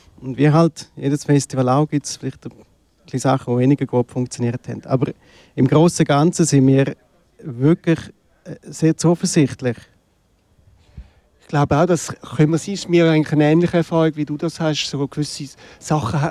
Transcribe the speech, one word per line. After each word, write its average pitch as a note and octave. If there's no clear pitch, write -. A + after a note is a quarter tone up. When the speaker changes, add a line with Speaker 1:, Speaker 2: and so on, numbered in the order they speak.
Speaker 1:
Und B2+
wie D3
halt D#3+
jedes C#3
Festival C3+
auch, D3
gibt's -
vielleicht -
ein C3+
paar -
Sachen, C3
die B2
weniger C#3
gut B2
funktioniert A#2+
haben. A#2
Aber -
im C3
Großen D#3+
und -
Ganzen D#3
sind C#3
wir C3+
wirklich, C#3+
äh, -
sehr D#3+
zuversichtlich. D#3
Speaker 2:
Ich -
glaube C#3+
auch, E3
das E3
können D#3
wir, E3
es -
ist G3
mir E3+
eigentlich D#3
eine D3+
ähnliche E3+
Erfahrung, D#3+
wie D3+
du D3
das E3
hast. D#3
So C#3
gewisse -
Sachen, D3+